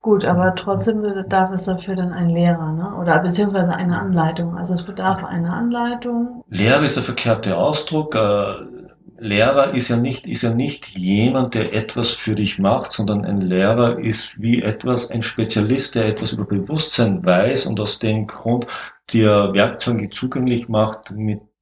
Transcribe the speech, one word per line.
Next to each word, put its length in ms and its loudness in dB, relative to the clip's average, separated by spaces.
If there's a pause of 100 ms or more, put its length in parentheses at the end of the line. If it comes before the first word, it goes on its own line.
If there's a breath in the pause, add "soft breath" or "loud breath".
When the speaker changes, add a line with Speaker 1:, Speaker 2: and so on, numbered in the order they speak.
Speaker 1:
Gut, 240 4
aber 280 4
trotzdem 480 0
bedarf 520 0
es 100 -4
dafür 320 -4
dann 160 -2
ein 160 0
Lehrer, 460 2
ne? 260 -4
Oder 200 4
beziehungsweise 540 2
eine 240 0
Anleitung. 600 0
Also 160 -4
es 100 -4
bedarf 400 -4
einer 300 -4
Anleitung. 960 -4
Speaker 2:
Lehrer 340 4
ist 140 0
der 60 -2
verkehrte 520 -2
Ausdruck. 580 0
Äh, 420 0 (640)
Lehrer 560 2
ist 140 -2
ja 80 2
nicht, 320 -2
ist 140 -6
ja 120 0
nicht 340 -4 (100)
jemand, 560 2
der 200 -2
etwas 360 -2
für 260 -4
dich 240 -2
macht, 320 2
sondern 320 -2
ein 160 -2
Lehrer 580 2
ist 440 -4
wie 200 2
etwas, 480 -2
ein 120 -4
Spezialist, 760 0
der 120 2
etwas 260 -2
über 100 -4
Bewusstsein 840 0
weiß 400 2
und 140 -4
aus 200 -4
dem 280 0
Grund 400 -2 (460 loud breath)
dir 400 6
Werkzeuge 560 0
zugänglich 580 -2
macht, 440 0
mit 280 -4 (220)